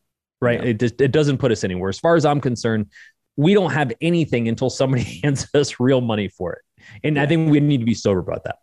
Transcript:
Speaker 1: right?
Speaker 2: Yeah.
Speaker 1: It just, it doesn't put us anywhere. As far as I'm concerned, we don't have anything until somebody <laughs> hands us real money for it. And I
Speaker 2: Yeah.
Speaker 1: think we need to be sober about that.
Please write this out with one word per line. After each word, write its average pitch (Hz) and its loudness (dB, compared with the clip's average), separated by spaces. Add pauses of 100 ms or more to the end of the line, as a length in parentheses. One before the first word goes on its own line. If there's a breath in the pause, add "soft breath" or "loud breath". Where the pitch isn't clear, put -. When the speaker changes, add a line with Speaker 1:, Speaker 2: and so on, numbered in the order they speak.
(400)
Speaker 1:
right? 120 0
Speaker 2:
Yeah. 123 0
Speaker 1:
It 110 -2
just, 120 -2
it 139 2
doesn't 143 2
put 123 2
us 107 -2
anywhere. 92 -4
As - -8
far 170 2
as 147 2
I'm 147 2
concerned, 113 -2 (500 loud breath)
we 160 4
don't 180 2
have 135 -2
anything 147 0
until 120 -2
somebody 131 0
<laughs> - -10
hands 143 -2
us 143 0
real 127 2
money 107 -2
for 87 -8
it. - -20 (420 loud breath)
And 147 0
I 139 2
Speaker 2:
Yeah. 147 0
Speaker 1:
think 160 2
we 147 4
need 143 2
to 113 -4
be 117 2
sober 95 0
about - -8
that. - -10